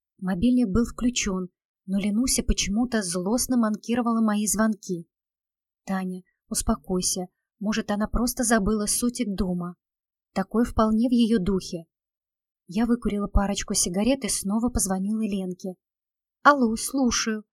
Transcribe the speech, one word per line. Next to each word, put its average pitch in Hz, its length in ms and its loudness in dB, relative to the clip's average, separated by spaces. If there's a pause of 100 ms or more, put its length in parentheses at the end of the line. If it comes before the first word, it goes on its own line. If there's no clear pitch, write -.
(200)
Мобильник 208 500 2
был 226 160 2
включён, 202 640 -2 (360)
но 196 140 -2
Ленуся 220 440 0
почему-то 220 580 0
злостно 196 560 -2
манкировала 226 640 0
мои 214 260 2
звонки. 196 640 -2 (760)
«Таня, 185 400 -4 (240)
успокойся, 185 800 -2 (320)
может, 214 320 -2
она 208 160 -2
просто 240 380 -2
забыла 214 400 2
сутик 240 500 -2
дома. 180 400 -4 (580)
Такое 214 300 0
вполне 220 460 2
в - 20 -6
её 233 280 4
духе». 185 460 -4 (840)
Я 208 180 0
выкурила 214 420 0
парочку 202 460 0
сигарет 214 500 0
и 202 60 -2
снова 220 400 -2
позвонила 196 520 -2
Ленке. 190 540 -4 (680)
«Алло, 254 340 6
слушаю». 226 760 -2